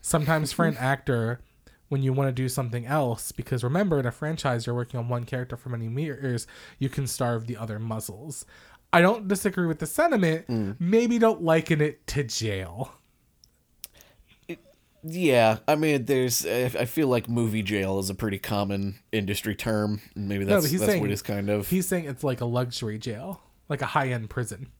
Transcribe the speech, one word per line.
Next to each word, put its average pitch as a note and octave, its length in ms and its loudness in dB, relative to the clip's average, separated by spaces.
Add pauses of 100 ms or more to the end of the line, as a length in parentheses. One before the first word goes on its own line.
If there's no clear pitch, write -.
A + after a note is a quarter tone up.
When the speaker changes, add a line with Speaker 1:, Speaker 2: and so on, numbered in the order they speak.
Speaker 1:
Sometimes D#3 520 2
for E3+ 120 2
an D#3 120 2
Speaker 2:
<laughs> - 20 -14
Speaker 1:
actor, B2 600 0 (480)
when C3+ 140 0
you C3 100 2
wanna C3+ 200 2
do C3 160 0
something B2 380 -4
else, C3 460 0
because - 320 -4
remember, E3 340 2
in B2+ 80 0
a A#2+ 60 0
franchise, C#3+ 540 -2
you're A#2+ 100 -2
working B2 240 -4
on A#2 80 -4
one A#2+ 160 -2
character B2+ 320 -6
for - 140 -14
many A#2 180 -4
years, C3 580 -4 (320)
you C3+ 100 -2
can C3+ 200 -4
starve A#2+ 380 -2
the A#2+ 100 -6
other A2 240 -8
muscles." A2+ 640 -8 (480)
I E3+ 80 8
don't G3+ 280 4
disagree F#3 380 0
with D#3+ 120 0
the - 80 -6
sentiment. F#3 640 2
Speaker 2:
Mm. A2 300 -2
Speaker 1:
Maybe A3+ 400 4
don't A3 240 4
liken D#3+ 380 4
it D3+ 280 -2
to C#3+ 160 -2
jail. G2 680 -6 (1500)
Speaker 2:
It, E3+ 120 -10 (440)
yeah, C3 640 4
I D3+ 100 4
mean, D3+ 280 2
there's, B2+ 400 2
I, A#2+ 200 0
I B2 200 0
feel C#3+ 240 2
like B2 200 2
movie A2+ 340 0
jail G2 380 0
is F#2+ 100 -2
a G2 40 -4
pretty G2+ 240 -2
common G2+ 600 -2 (120)
industry G2+ 440 -2
term. G#2+ 480 -2 (120)
Maybe G2+ 300 -2
Speaker 1:
No, G2+ 100 4
Speaker 2:
that's, B2+ 120 4
Speaker 1:
but - 40 2
he's F3+ 100 2
Speaker 2:
that's G#3 120 4
Speaker 1:
saying, F3+ 100 2
Speaker 2:
what G2+ 80 0
it's G#2 120 -2
kind G2+ 260 -4
of. G#2 200 0
Speaker 1:
he's F#3 200 0
saying F3 160 -2
it's C#3 180 -8
like B2+ 200 0
a - 20 -2
luxury A#2+ 540 -2
jail, B2 420 -8 (280)
like C#3+ 140 -4
a B2+ 40 -2
high-end B2 420 -2
prison. A#2+ 520 -6